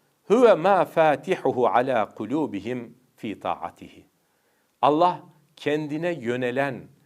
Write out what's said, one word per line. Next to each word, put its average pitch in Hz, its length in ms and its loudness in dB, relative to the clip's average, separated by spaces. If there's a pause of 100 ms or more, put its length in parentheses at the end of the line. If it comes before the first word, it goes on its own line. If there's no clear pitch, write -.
(220)
"Huve 226 320 6
ma 170 300 2
fatihuhu 143 800 0
ala 117 480 0
kulubihim 113 840 -6 (180)
fi 101 240 -10
taatihi." 85 640 -10 (800)
Allah 156 400 2 (340)
kendine 151 560 -4
yönelen 123 680 -4 (240)